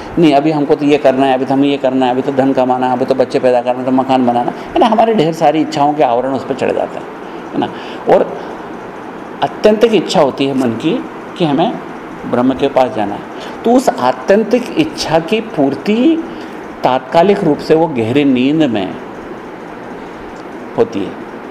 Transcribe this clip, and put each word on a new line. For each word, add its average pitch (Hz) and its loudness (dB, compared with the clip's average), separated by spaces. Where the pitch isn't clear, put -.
नहीं 156 6
अभी 143 4
हमको 147 2
तो 143 0
ये 143 6
करना 135 4
है, 131 4
अभी 131 0
तो 131 0
हमें 139 4
ये 143 0
करना 131 0
है, 123 2
अभी 127 0
तो 143 -2
धन 135 2
कमाना 127 2
है, 127 0
अभी 127 0
तो 131 0
बच्चे 127 0
पैदा 123 4
करना 123 -2
है, 127 -6
तो 131 0
मकान 131 2
बनाना 120 2
है - -4
ना, 285 6
हमारे 226 4
ढेर 165 2
सारी 156 2
इच्छाओं 143 0
के 147 2
आवरण 127 2
उस 127 -4
पर 135 -4
चढ़ 101 0
जाते 90 -4
हैं, - -12
है - -4
ना। 107 -2
और 196 4
आत्यंतिक 214 2
इच्छा 180 2
होती 135 2
है 139 -2
मन 127 0
की 160 -2
कि 180 0
हमें 156 0
ब्रह्म 123 2
के 139 0
पास 131 2
जाना 101 -2
है, - -10
तो 233 4
उस 254 4
आत्यंतिक 208 2
इच्छा 156 0
की 220 0
पूर्ति 214 2
तात्कालिक 170 2
रूप 147 2
से - 2
वो 165 4
गहरी 131 0
नींद 139 4
में 101 -2
होती 101 0
है, 92 -6